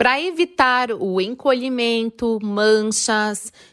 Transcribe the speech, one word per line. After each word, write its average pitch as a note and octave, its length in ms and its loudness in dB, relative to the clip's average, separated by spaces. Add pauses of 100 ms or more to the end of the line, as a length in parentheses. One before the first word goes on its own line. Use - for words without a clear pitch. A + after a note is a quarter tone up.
para B3 180 2
evitar D4 760 0
o F#3+ 280 -2
encolhimento, A#3 1200 -2
manchas. G#3+ 1080 0 (200)